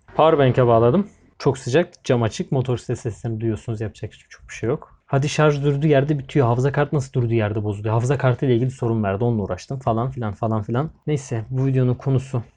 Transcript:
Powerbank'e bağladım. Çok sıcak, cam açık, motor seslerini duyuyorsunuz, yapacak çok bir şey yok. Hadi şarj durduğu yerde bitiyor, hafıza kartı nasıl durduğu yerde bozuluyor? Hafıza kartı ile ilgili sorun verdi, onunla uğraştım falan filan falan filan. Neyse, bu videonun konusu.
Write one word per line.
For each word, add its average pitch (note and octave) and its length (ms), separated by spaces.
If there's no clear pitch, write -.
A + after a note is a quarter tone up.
Powerbank'e C#3 500
bağladım. A#2+ 420
Çok C3 200
sıcak, D#3 460
cam B2 180
açık, - 300
motor B2+ 260
seslerini A2+ 600
duyuyorsunuz, A2 400
yapacak G#2+ 320
çok - 200
bir - 60
şey - 140
yok. - 380
Hadi C#3 220
şarj D3 360
durduğu C#3+ 220
yerde D3 320
bitiyor, C3 280
hafıza B2+ 260
kartı D3 240
nasıl C3 160
durduğu A#2+ 220
yerde G#2 300
bozuluyor? G#2 300
Hafıza B2 240
kartı C3 280
ile B2+ 80
ilgili B2 160
sorun A2+ 320
verdi, G2 220
onunla A#2 180
uğraştım F#2+ 360
falan A#2 320
filan A#2+ 240
falan A2 280
filan. B2+ 280
Neyse, C#3 440
bu C3 160
videonun C3 280
konusu. C3 480